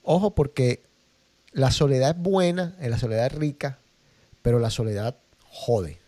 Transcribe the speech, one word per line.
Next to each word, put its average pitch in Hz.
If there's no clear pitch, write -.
ojo, 190
porque 131
la 131
soledad 135
es 175
buena, 180
eh, 127
la 117
soledad 113
es 139
rica, 147
pero 120
la 113
soledad 110
jode. 95